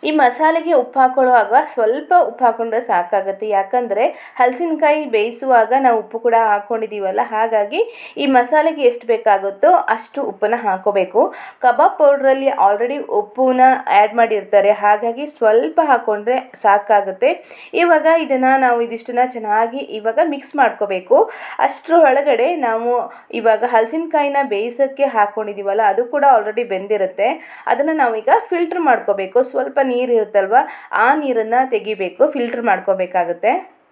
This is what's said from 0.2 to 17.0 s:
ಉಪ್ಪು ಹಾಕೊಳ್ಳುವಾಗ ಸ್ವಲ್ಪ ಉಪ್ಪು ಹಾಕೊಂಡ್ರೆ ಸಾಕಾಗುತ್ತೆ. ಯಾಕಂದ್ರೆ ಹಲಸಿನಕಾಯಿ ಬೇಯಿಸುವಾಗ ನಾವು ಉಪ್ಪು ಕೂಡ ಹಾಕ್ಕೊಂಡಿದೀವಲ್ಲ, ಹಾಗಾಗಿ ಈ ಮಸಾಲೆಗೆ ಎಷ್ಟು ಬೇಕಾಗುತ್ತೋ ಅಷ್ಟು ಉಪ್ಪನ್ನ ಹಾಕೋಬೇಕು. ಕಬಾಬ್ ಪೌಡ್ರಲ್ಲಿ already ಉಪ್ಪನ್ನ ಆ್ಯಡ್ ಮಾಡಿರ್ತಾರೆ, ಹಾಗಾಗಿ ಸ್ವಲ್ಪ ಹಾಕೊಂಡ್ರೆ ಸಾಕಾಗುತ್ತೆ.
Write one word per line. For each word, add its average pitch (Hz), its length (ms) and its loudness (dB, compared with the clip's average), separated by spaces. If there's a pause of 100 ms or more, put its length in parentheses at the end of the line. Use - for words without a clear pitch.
ಉಪ್ಪು 247 260 0
ಹಾಕೊಳ್ಳುವಾಗ 254 540 2 (200)
ಸ್ವಲ್ಪ 254 480 -2
ಉಪ್ಪು 247 240 -2
ಹಾಕೊಂಡ್ರೆ 233 360 -2
ಸಾಕಾಗುತ್ತೆ. 196 640 -4
ಯಾಕಂದ್ರೆ 208 880 -2
ಹಲಸಿನಕಾಯಿ 302 720 0
ಬೇಯಿಸುವಾಗ 233 720 0
ನಾವು 240 200 2
ಉಪ್ಪು 214 200 -10
ಕೂಡ 233 200 0
ಹಾಕ್ಕೊಂಡಿದೀವಲ್ಲ, 208 840 -2
ಹಾಗಾಗಿ 226 920 -4
ಈ 285 80 -2
ಮಸಾಲೆಗೆ 294 560 2
ಎಷ್ಟು 240 260 0
ಬೇಕಾಗುತ್ತೋ 214 640 2
ಅಷ್ಟು 277 520 -2
ಉಪ್ಪನ್ನ 214 340 -4
ಹಾಕೋಬೇಕು. 202 760 0 (260)
ಕಬಾಬ್ 285 380 2
ಪೌಡ್ರಲ್ಲಿ 269 500 2
already 233 500 0
ಉಪ್ಪನ್ನ 254 640 0 (260)
ಆ್ಯಡ್ 208 260 2
ಮಾಡಿರ್ತಾರೆ, 208 580 2
ಹಾಗಾಗಿ 214 560 0
ಸ್ವಲ್ಪ 277 560 0
ಹಾಕೊಂಡ್ರೆ 240 680 -2 (100)
ಸಾಕಾಗುತ್ತೆ. 220 680 2 (440)